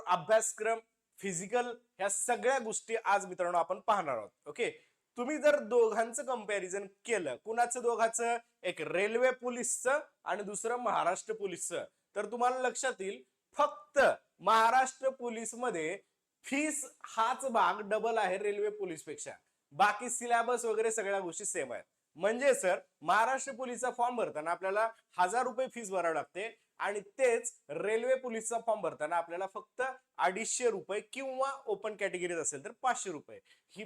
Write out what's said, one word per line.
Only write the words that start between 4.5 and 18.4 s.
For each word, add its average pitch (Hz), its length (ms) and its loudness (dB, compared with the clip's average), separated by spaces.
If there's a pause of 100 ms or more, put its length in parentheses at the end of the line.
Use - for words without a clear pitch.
तुम्ही 254 200 -2
जर 294 220 4
दोघांचं 233 640 2
कंपॅरिझन 202 600 -4 (180)
केलं, 170 400 -2
कुणाचं 240 380 0
दोघांचं, 233 540 2 (260)
एक 175 200 -4
रेल्वे 208 480 2
पोलीसचं 247 680 -2 (240)
आणि 185 180 -2
दुसरं 208 340 -4
महाराष्ट्र 190 580 0
पोलीसचं, 175 500 -6 (320)
तर 208 140 -4
तुम्हाला 247 280 2 (100)
लक्षात 247 320 -2
येईल 202 220 -8 (340)
फक्त - 420 2 (420)
महाराष्ट्र 233 720 4
पोलीसमध्ये 226 840 -4 (480)
फीस 294 400 -2 (320)
हाच 247 280 0
भाग 208 360 2
डबल 220 380 0
आहे 190 200 2
रेल्वे 208 320 -2